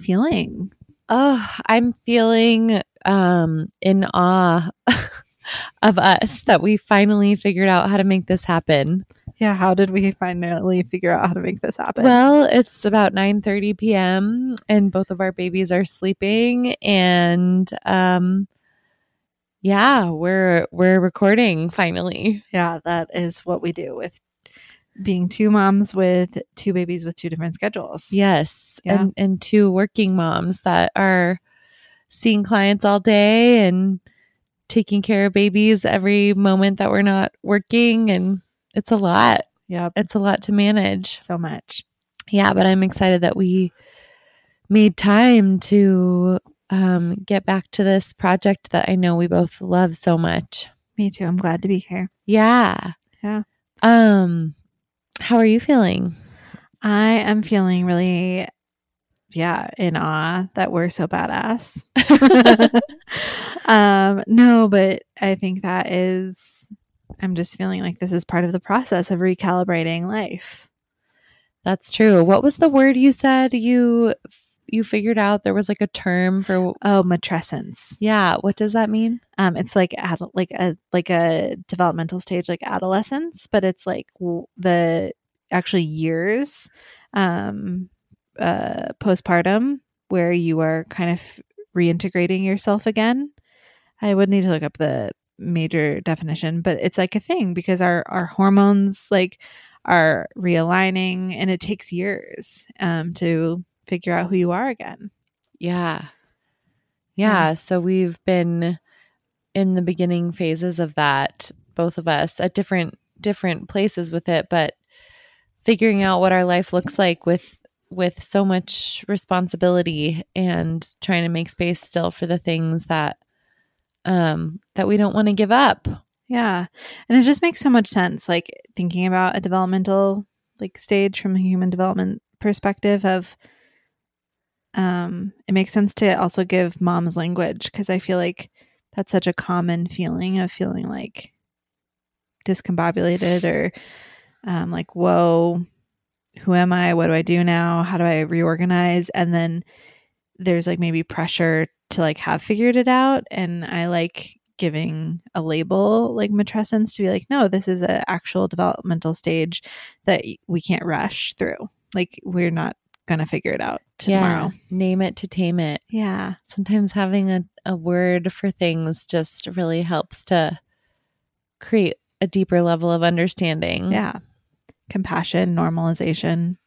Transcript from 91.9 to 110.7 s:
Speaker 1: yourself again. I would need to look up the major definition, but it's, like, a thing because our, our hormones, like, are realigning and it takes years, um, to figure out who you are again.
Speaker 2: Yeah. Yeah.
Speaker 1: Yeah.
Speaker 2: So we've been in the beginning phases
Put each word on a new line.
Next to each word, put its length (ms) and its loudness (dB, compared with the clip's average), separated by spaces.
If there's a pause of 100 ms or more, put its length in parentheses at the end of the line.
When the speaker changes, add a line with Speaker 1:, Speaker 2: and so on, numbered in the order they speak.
Speaker 1:
yourself 420 -2
again. 460 -2 (720)
I 120 0
would 160 2
need 140 2
to 60 2
look 140 0
up 140 -8
the 340 -2 (260)
major 640 -2
definition, 600 -6
but 180 -2
it's, 180 -4
like, 180 -2
a 40 -4
thing 340 -2
because 280 -2
our, 240 0
our 220 -4
hormones, 800 2
like, 320 0 (420)
are 540 2
realigning 1000 -2
and 140 -2
it 100 -2
takes 320 -10
years, 720 -10 (140)
um, 360 -4
to 500 -2 (220)
figure 260 -6
out 160 -2
who 80 -2
you 140 0
are 180 -4
again. 400 -14 (480)
Speaker 2:
Yeah. 480 -6 (1080)
Yeah. 340 2
Speaker 1:
Yeah. 60 -2
Speaker 2:
So 260 -4
we've 420 -2
been 560 -2 (720)
in 200 0
the 80 0
beginning 500 -2
phases 480 -4